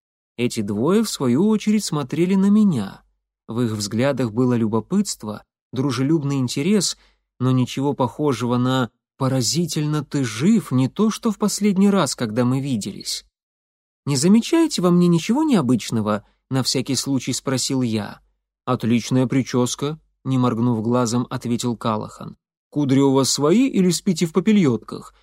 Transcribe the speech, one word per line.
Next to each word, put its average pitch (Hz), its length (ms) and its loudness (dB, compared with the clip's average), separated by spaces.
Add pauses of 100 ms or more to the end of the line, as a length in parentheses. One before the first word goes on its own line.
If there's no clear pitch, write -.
(360)
Эти 117 240 -2
двое, 113 420 0
в 208 80 -4
свою 139 380 0
очередь, 214 360 0
смотрели 165 500 -2
на 196 140 4
меня. 185 540 2 (460)
В 117 120 -4
их 117 120 0
взглядах 110 600 -2
было 123 220 2
любопытство — 113 920 -2 (280)
дружелюбный 139 640 0
интерес, 143 600 0 (440)
но 127 100 2
ничего 131 420 0
похожего 123 640 -2
на 127 340 0 (260)
«поразительно, 147 880 -2
ты 143 200 -4
жив», 139 480 0
не 131 160 2
то 214 220 0
что - 200 -2
в 202 80 -4
последний 202 520 2
раз, 185 240 0
когда 120 300 -2
мы 127 160 0
виделись. 107 640 -6 (840)
«Не 139 100 0
замечаете 220 680 2
во 180 80 4
мне 175 180 4
ничего 175 340 2
необычного?» 120 840 0 (260)
на 131 120 0
всякий 131 320 -2
случай 135 380 -4
спросил 131 500 -2
я. 110 380 -4 (440)
«Отличная 123 640 0
причёска», 135 720 -2 (260)
не 131 140 -2
моргнув 120 440 0
глазом, 120 480 0
ответил 120 460 -4
Калахан. 107 600 -6 (340)
«Кудри 135 300 2
у 139 120 4
вас 131 180 2
свои 175 360 2
или 185 240 2
спите 170 360 -2
в 160 60 -4
попельётках? 170 920 0